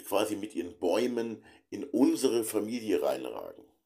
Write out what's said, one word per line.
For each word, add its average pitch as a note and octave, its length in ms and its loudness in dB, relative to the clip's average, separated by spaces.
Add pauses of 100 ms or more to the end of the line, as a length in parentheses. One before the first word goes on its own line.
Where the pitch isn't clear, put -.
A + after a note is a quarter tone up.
quasi G#2 320 0
mit G2+ 180 -8
ihren F2 240 -6
Bäumen A2+ 640 0 (280)
in G#2 120 -8
unsere B2 600 4
Familie G#2+ 580 0
reinragen. B1 640 -4 (200)